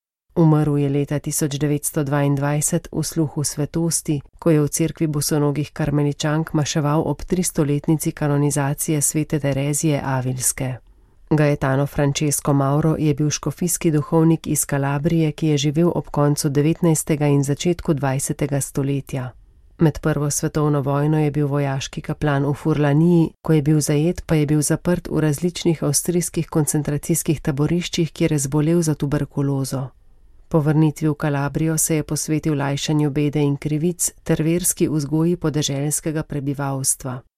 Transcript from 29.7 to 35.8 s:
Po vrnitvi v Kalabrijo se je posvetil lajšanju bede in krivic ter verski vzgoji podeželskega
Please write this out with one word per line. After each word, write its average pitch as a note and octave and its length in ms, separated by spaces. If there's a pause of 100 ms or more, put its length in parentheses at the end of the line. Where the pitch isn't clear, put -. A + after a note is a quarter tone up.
Po E3 120
vrnitvi D#3 480
v D3 60
Kalabrijo D3+ 640
se D#3+ 180
je D3 60
posvetil D3+ 560
lajšanju C#3+ 520
bede D3 300
in C#3+ 160
krivic D3+ 560 (100)
ter E3 200
verski F3 460
vzgoji D#3 480
podeželskega D3 840